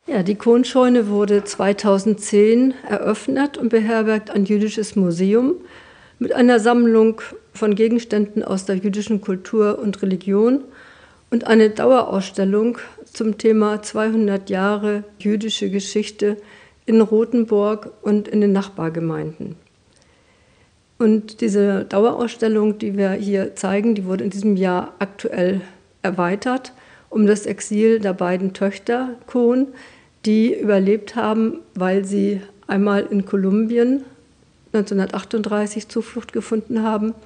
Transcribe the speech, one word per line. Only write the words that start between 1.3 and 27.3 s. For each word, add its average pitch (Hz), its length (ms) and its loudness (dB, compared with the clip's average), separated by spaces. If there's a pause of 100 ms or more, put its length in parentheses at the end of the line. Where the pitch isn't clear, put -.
zweitausendzehn 208 1300 2 (140)
eröffnet 269 680 -2
und 233 120 -2
beherbergt 220 600 0
ein 196 140 0
jüdisches 208 500 -2
Museum 202 640 2 (640)
mit - 120 -2
einer 240 280 6
Sammlung 226 600 4 (320)
von 214 220 0
Gegenständen 220 680 0
aus 190 220 -4
der 196 100 0
jüdischen 202 440 -2
Kultur 208 600 0
und 202 220 -4
Religion 202 600 2 (680)
und 233 180 -2
eine 220 220 6
Dauerausstellung 214 1080 0 (340)
zum 220 240 -4
Thema 214 460 2
zweihundert 214 680 -2
Jahre 208 540 -2 (160)
jüdische 208 520 -2
Geschichte 208 640 -4 (500)
in 226 140 6
Rothenburg 214 920 0 (120)
und 208 260 0
in 214 120 0
den 208 120 4
Nachbargemeinden. 165 1040 -4 (1400)
Und 214 420 0
diese 202 440 0
Dauerausstellung, 214 920 0
die 208 180 -6
wir 196 140 0
hier 196 460 -4
zeigen, 208 400 0
die 196 80 -4
wurde 185 180 -4
in 208 80 -4
diesem 202 260 0
Jahr 180 440 -2
aktuell 190 640 -4 (400)
erweitert 190 720 -2 (360)
um 214 180 2
das 208 180 2